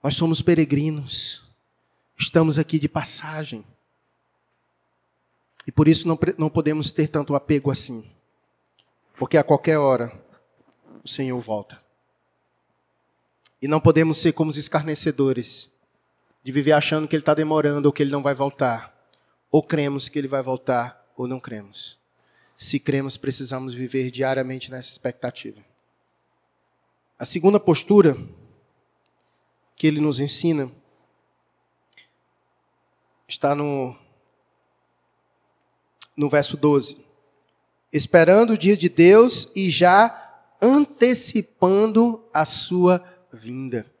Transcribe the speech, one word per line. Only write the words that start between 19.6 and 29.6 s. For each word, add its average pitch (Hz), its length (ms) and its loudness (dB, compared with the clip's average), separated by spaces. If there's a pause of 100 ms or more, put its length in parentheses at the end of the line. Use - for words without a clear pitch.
cremos 143 460 -4
que - 100 -6
ele 139 100 -6
vai 135 140 -4
voltar 127 720 -6
ou 127 100 -8
não 127 140 -10
cremos. 101 580 -18 (600)
Se - 200 -4
cremos, 135 380 -4
precisamos 131 580 -8
viver 127 360 -4
diariamente 131 600 -4
nessa 127 200 -14
expectativa. - 720 -10 (1600)
A 117 60 -10
segunda 185 340 2
postura 180 580 4 (1600)